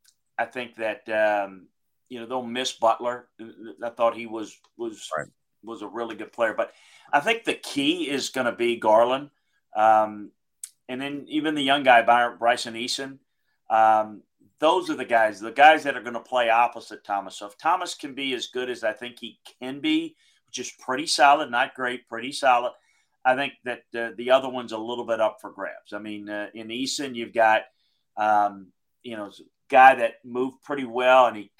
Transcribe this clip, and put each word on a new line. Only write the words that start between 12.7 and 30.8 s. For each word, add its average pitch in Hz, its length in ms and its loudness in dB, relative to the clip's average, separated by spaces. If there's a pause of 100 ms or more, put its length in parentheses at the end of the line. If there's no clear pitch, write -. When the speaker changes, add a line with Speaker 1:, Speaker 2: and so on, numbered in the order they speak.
Speaker 1:
Eason. 135 440 -8 (520)
Um, 110 520 2 (360)
those 170 320 2
are 151 60 -4
the - 80 -8
guys, 110 360 2
the 113 120 -10
guys 151 320 6
that 131 120 -4
are 123 60 -12
gonna 117 180 -10
play 123 280 -2
opposite 113 560 0
Thomas. 98 320 -8
So 104 100 -14
if 101 120 -20
Thomas 175 360 -2
can 139 200 -14
be 135 180 -6
as 113 140 -6
good 127 240 -8
as 120 120 -10
I 107 100 -2
think 120 280 -14
he 110 180 -16 (220)
can 131 200 -12
be, 156 360 -2 (320)
which - 100 -12
is 123 220 -10
pretty 131 260 -6
solid, 147 440 4
not 127 240 -2
great, 123 340 -6
pretty 117 220 -10
solid, 123 420 2 (520)
I 131 120 4
think 139 180 -6 (100)
that, 120 200 -10 (120)
uh, 117 220 -6
the 120 140 0
other 135 180 4
one's 120 220 -10
a - 60 -6
little 120 280 -8
bit 110 140 -2
up 107 200 0
for 101 100 -16
grabs. - 440 -12
I 104 40 -8
mean, 104 300 -14
uh, 104 240 -8
in 110 160 -16
Eason, 127 460 -8
you've 113 180 -10
got, 110 300 4 (560)
um, 104 480 0 (360)
you 117 140 -14
know, 104 120 -12
a - 20 -20 (400)
guy 131 240 10
that 117 280 -2
moved 127 400 -6
pretty 143 220 -8